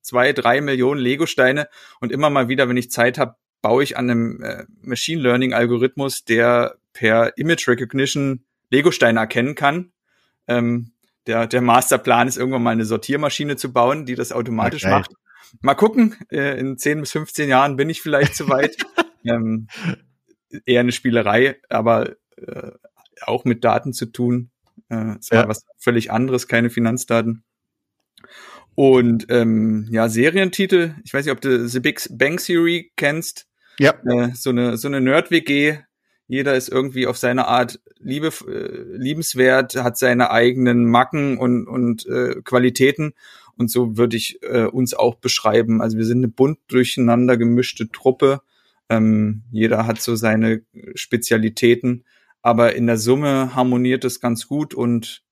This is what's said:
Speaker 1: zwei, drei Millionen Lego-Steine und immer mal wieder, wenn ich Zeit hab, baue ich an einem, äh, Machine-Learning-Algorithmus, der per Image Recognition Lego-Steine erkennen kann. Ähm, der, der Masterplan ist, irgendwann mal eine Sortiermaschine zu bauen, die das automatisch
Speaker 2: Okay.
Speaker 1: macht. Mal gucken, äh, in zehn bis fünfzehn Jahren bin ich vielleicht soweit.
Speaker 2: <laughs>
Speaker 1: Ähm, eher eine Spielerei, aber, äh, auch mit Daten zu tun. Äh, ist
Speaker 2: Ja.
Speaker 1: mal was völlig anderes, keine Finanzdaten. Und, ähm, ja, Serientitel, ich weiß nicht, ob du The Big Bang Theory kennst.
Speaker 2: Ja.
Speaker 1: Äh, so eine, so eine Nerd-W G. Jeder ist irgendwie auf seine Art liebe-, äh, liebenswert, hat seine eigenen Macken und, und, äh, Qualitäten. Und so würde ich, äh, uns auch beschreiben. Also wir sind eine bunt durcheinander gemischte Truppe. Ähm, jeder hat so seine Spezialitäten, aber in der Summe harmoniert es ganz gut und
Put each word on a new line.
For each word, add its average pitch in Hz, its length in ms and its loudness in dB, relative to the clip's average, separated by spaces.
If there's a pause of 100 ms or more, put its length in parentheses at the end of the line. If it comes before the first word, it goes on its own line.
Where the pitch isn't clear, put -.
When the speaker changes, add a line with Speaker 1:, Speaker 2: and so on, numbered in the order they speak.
Speaker 1:
zwei, 123 320 0
drei 127 300 2
Millionen 139 360 0
Lego-Steine 139 680 0 (320)
und 120 100 -6
immer 147 200 0
mal 135 180 0
wieder, 131 220 0
wenn 123 80 0
ich 120 120 -6
Zeit 123 280 0
hab, 127 200 -4 (220)
baue 120 220 2
ich 139 160 -4
an 123 100 -4
einem, 117 340 -2
äh, - 220 -10 (160)
Machine-Learning-Algorithmus, 127 1400 0
der 120 540 2 (160)
per 113 440 2
Image 160 300 -2
Recognition 135 760 -2 (240)
Lego-Steine 131 500 4
erkennen 120 360 -2
kann. 160 380 -2 (540)
Ähm, 120 460 -2 (340)
der, 113 200 0
der 123 160 0
Masterplan 123 680 2
ist, - 80 -6
irgendwann 127 260 -2
mal 117 80 0
eine 113 140 0
Sortiermaschine 143 720 -4
zu 131 160 -8
bauen, 135 320 0
die 123 100 -8
das 123 160 -6
automatisch 120 540 -4
Speaker 2:
Okay. 95 80 2
Speaker 1:
macht. 101 200 0 (500)
Mal - 120 2
gucken, 254 420 2 (140)
äh, 139 300 -4
in 131 160 -6
zehn 147 240 -2
bis 147 120 -10
fünfzehn 151 360 -4
Jahren 135 280 4
bin 143 120 0
ich 160 140 -8
vielleicht 147 340 0
soweit. 143 400 0
Speaker 2:
<laughs> - 480 -6
Speaker 1:
Ähm, 113 440 -2 (1000)
eher 120 140 4
eine 123 120 0
Spielerei, 123 640 0 (140)
aber, 113 460 0 (200)
äh, - 360 -16 (500)
auch 117 240 -4
mit 120 180 -2
Daten 117 300 0
zu - 120 -8
tun. 123 440 -4 (400)
Äh, 110 280 -6
ist - 140 -6
Speaker 2:
Ja. 113 100 6
Speaker 1:
mal 107 60 0
was 107 160 -6 (140)
völlig 117 320 -2
anderes, 123 360 -2
keine 117 220 0
Finanzdaten. 117 760 -2 (1300)
Und, 123 560 4
ähm, 110 600 2
ja, 113 200 0
Serientitel, 175 920 2
ich - 100 -20
weiß 139 100 -2
nicht, 147 80 -2
ob - 80 -6
du 123 260 0
The 123 140 -4
Big 147 300 -4
Bang 135 260 0
Theory 170 600 -2
kennst. 151 500 -4 (320)
Speaker 2:
Ja. 139 160 4 (100)
Speaker 1:
Äh, 123 300 0
so 131 160 -6
eine, 120 260 -2
so 123 120 -8
eine 139 120 -4
Nerd-W 151 400 2
G. 147 380 0 (500)
Jeder 135 260 -2
ist 127 160 -2
irgendwie 131 360 -2
auf 120 120 -4
seine 123 280 0
Art 120 340 0 (180)
liebe-, 147 340 -6 (160)
äh, - 480 -10
liebenswert, 127 800 0
hat 123 220 -2
seine 123 320 2
eigenen 120 560 4
Macken 131 500 2
und, 123 300 0
und, 120 400 -2
äh, 123 360 -2
Qualitäten. 131 720 2 (440)
Und 120 140 -2
so 117 280 0
würde 117 180 2
ich, - 260 -8
äh, 117 220 0
uns 123 300 -2
auch 117 220 0
beschreiben. 113 680 0
Also 110 160 -2
wir 113 80 0
sind 120 120 0
eine 127 100 2
bunt 139 300 2 (100)
durcheinander 123 680 2
gemischte 120 540 0
Truppe. 135 500 0 (480)
Ähm, 110 640 2
jeder 110 360 0
hat 110 140 -2
so 117 160 -2
seine 110 460 0 (320)
Spezialitäten, 120 1120 0 (360)
aber 117 360 4
in 120 100 0
der 117 100 2
Summe 131 580 0
harmoniert 127 500 0
es 127 160 -4
ganz 117 280 -4
gut 147 240 -6
und 120 580 -4